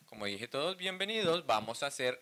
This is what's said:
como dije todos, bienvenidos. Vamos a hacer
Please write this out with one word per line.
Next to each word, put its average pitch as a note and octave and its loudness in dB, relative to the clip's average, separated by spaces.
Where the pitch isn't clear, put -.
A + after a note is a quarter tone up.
como G#2+ -8
dije G2+ -4
todos, E3 -2
bienvenidos. F#3 0
Vamos A2 2
a - 2
hacer B2+ 0